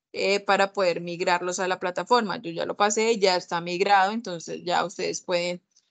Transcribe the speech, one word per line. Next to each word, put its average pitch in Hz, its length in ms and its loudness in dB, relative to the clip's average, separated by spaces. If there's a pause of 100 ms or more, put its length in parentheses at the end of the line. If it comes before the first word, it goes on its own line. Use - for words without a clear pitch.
(180)
eh, 196 220 2
para 196 320 2
poder 175 300 0
migrarlos 175 580 -2
a 180 80 -2
la 185 120 -2
plataforma. 180 640 0
Yo 170 100 -10
ya 165 140 -6
lo 175 120 -6
pasé, 214 420 2
ya 185 160 4
está 175 240 -4
migrado, 190 540 4
entonces 170 500 -8
ya 170 220 0
ustedes 170 360 -6
pueden, 175 400 -2 (300)